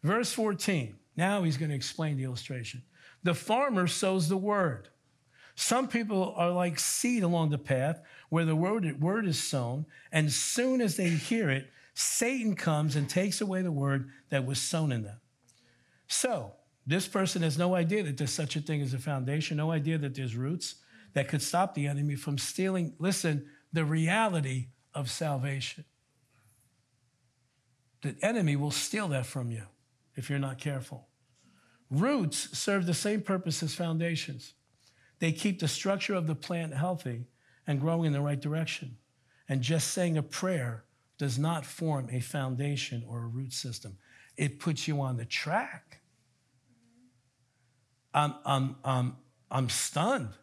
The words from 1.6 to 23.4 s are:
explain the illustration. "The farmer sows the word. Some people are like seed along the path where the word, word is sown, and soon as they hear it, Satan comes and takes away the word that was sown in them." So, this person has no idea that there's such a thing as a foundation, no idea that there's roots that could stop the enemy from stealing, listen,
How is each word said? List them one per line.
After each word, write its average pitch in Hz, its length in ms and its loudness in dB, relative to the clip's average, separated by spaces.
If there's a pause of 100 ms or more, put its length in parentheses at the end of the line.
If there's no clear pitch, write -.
explain 143 440 -2
the 131 60 -2
illustration. 123 600 -8 (400)
"The 175 100 4
farmer 220 540 2
sows 190 420 2
the 190 80 2
word. 185 520 0 (680)
Some 247 320 2
people 208 480 0
are 175 160 2
like 175 260 0
seed - 460 0
along 170 260 4
the 147 80 2
path 143 420 0 (300)
where 165 160 4
the 160 100 4
word, 170 460 2
word 202 240 2
is 156 160 0
sown, 131 460 -2 (240)
and 156 200 4
soon 254 500 2
as 196 160 2
they 175 120 2
hear 170 400 2
it, 135 220 -2 (240)
Satan 233 600 0
comes 151 400 2
and 143 140 0
takes 190 320 0
away 190 220 0
the 175 80 0
word 139 400 0 (180)
that 135 160 0
was 131 160 -2
sown 156 300 0
in 117 100 0
them." 104 180 -10 (880)
So, 156 460 0 (320)
this 180 220 2
person 190 340 0
has 156 160 2
no 180 160 2
idea 185 300 2
that 147 140 -4
there's 139 140 -2
such 151 240 -4
a 151 60 0
thing 151 200 -2
as 131 120 -2
a 131 60 -2
foundation, 143 580 -2
no 156 140 0
idea 160 260 0
that 143 160 -2
there's 123 220 -4
roots 139 400 -4 (380)
that 135 140 2
could 151 140 0
stop 190 320 2
the 143 140 0
enemy 143 280 0
from 143 220 -2
stealing, 185 600 0
listen, 165 500 0 (240)